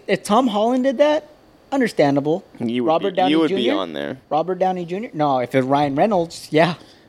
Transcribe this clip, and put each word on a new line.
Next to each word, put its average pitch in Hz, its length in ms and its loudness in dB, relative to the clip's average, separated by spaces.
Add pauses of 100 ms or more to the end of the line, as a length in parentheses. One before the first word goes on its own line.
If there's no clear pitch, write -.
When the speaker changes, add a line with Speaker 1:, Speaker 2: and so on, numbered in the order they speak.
Speaker 1:
if 196 160 -2
Tom 233 260 2
Holland 226 360 0
did 262 160 0
that, 294 260 2 (460)
understandable. 151 720 0 (160)
Speaker 2:
You 120 240 -2
would 120 60 0
Speaker 1:
Robert 170 220 0
Speaker 2:
be, 180 40 -6
Speaker 1:
Downey 185 160 2
Speaker 2:
you 160 80 2
would 156 100 2
be 190 140 -2
Speaker 1:
Junior? 117 120 0
Speaker 2:
on 85 180 -4
there. 90 240 -6 (120)
Speaker 1:
Robert 170 300 -2
Downey 185 260 -2
Junior? 196 280 -8
No, 147 260 0
if 123 160 -2
it's 131 100 2
Ryan 143 300 0
Reynolds, 175 560 0
yeah. 165 240 2 (340)